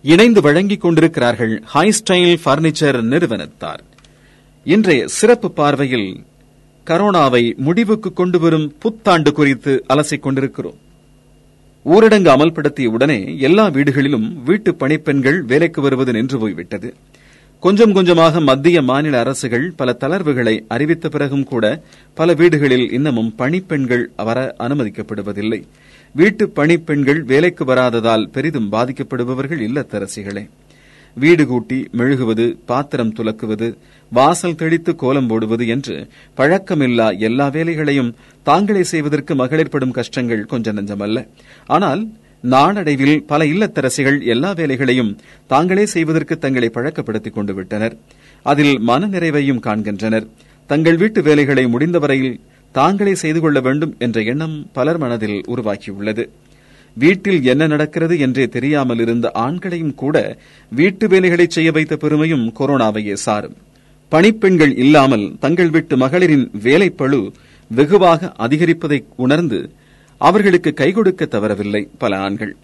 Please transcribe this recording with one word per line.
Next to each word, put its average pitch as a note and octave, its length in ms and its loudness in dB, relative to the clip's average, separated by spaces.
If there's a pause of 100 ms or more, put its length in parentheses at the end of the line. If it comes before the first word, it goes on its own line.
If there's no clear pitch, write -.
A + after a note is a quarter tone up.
இணைந்து G3+ 380 6
வழங்கிக் G3 400 2
கொண்டிருக்கிறார்கள் C3 720 2 (100)
ஹை D3+ 280 0
ஸ்டைல் F3+ 420 2 (120)
பர்னிச்சர் D3+ 560 2
நிறுவனத்தார். A2 800 -4 (800)
இன்றைய E3+ 420 4
சிறப்பு A3+ 440 2
பார்வையில் C3 580 0 (800)
கரோனாவை E3 560 2 (120)
முடிவுக்கு F#3+ 580 0
கொண்டு F3+ 260 0
வரும் D#3 280 0 (120)
புத்தாண்டு F3 540 0
குறித்து C#3 420 0 (140)
அலசிக் D3 360 -2
கொண்டிருக்கிறோம். C3+ 540 -6 (1040)
ஊரடங்கு G#3 440 6
அமல்படுத்திய D3 560 2
உடனே A#2 360 0 (180)
எல்லா F#3+ 300 4
வீடுகளிலும் C#3 580 0 (160)
வீட்டு G3 300 0
பணிப்பெண்கள் C#3+ 680 0
வேலைக்கு D3+ 400 0
வருவது C3 300 0
நின்று B2 280 -2
போய்விட்டது. F#2 520 -8 (720)
கொஞ்சம் G#3 300 4
கொஞ்சமாக E3+ 460 4
மத்திய D3 420 2
மாநில C#3 380 0
அரசுகள் B2+ 460 -2 (100)
பல B2+ 140 -2 (100)
தளர்வுகளை C3+ 540 -2 (140)
அறிவித்த D3+ 420 -2
பிறகும் C#3+ 340 -4
கூட A2+ 220 -2 (480)
பல E3 200 2
வீடுகளில் C#3+ 580 4
இன்னமும் A#2 460 -2
பணிப்பெண்கள் C3 680 -2 (120)
வர A2+ 220 -4 (200)
அனுமதிக்கப்படுவதில்லை. G#2+ 1000 -6 (560)
வீட்டு G#3 300 2 (100)
பணிப்பெண்கள் D3+ 680 0
வேலைக்கு C#3 440 0
வராததால் A#2 600 0
பெரிதும் C3 460 -6
பாதிக்கப்படுபவர்கள் B2+ 920 -6
இல்லத்தரசிகளே. G#2 840 -8 (720)
வீடு D3+ 300 4
கூட்டி B2 320 -4 (120)
மெழுகுவது, A#2+ 560 0 (180)
பாத்திரம் B2 480 -4
துலக்குவது, A2 560 -6 (420)
வாசல் D#3+ 440 2
தெளித்து D#3+ 400 -2
கோலம் C3 320 0
போடுவது A2+ 400 -2
என்று A#2 300 -6 (400)
பழக்கமில்லா C3+ 840 0
எல்லா B2 280 0
வேலைகளையும் D3 640 -2 (320)
தாங்களே F#3+ 400 2
செய்வதற்கு D3 520 -2
மகளிர் C3+ 340 0
படும் C3 220 -2
கஷ்டங்கள் A#2 540 -4
கொஞ்ச A2 280 -4
நஞ்சமல்ல. G#2 540 -6 (380)
ஆனால் F3 380 0 (400)
நாளடைவில் D3 800 2
பல D#3 220 0
இல்லத்தரசிகள் C#3+ 720 0 (100)
எல்லா B2+ 260 0
வேலைகளையும் C3 580 0 (380)
தாங்களே F3+ 380 2
செய்வதற்கு E3 520 -2
தங்களை B2+ 320 -2
பழக்கப்படுத்திக் A2+ 640 -6
கொண்டு G2+ 200 -6
விட்டனர். G#2 420 -6 (500)
அதில் C#3+ 280 2 (140)
மனநிறைவையும் D3 720 0
காண்கின்றனர். G#2+ 640 -4 (440)
தங்கள் D#3+ 280 2
வீட்டு G#3+ 240 0
வேலைகளை C#3+ 440 2
முடிந்தவரையில் C3+ 720 -2 (360)
தாங்களே G3 400 2
செய்து D#3+ 240 -2
கொள்ள D3+ 200 2
வேண்டும் C#3 380 -2
என்ற A2+ 240 -2
எண்ணம் D3+ 340 -4 (180)
பலர் D3 240 -2
மனதில் A2+ 400 -4 (100)
உருவாக்கியுள்ளது. G#2+ 800 -6 (720)
வீட்டில் F3+ 460 2
என்ன C#3 240 2
நடக்கிறது D#3 520 -2
என்றே C3 280 0
தெரியாமல் B2+ 520 -2
இருந்த A#2 360 -2
ஆண்களையும் D#3+ 600 -6
கூட B2+ 420 -2 (340)
வீட்டு F#3+ 360 0
வேலைகளை F3+ 420 4
செய்ய E3 220 0
வைத்த D#3 260 -2
பெருமையும் D3+ 500 0 (120)
கொரோனாவையே A2 540 0
சாரும். G#2 420 -4 (560)
பணிப்பெண்கள் F3+ 640 4
இல்லாமல் C3+ 500 4 (120)
தங்கள் E3+ 300 0
வீட்டு D#3 280 0
மகளிரின் D3 500 2 (160)
வேலைப்பளு C#3+ 580 2 (500)
வெகுவாக E3 680 4
அதிகரிப்பதை D3+ 600 0 (160)
உணர்ந்து B2+ 460 0 (600)
அவர்களுக்கு F3 520 4
கை C3+ 180 0
கொடுக்க F#3+ 340 0
தவறவில்லை G#2 540 -4 (180)
பல G2+ 200 -2
ஆண்கள். G2+ 460 -8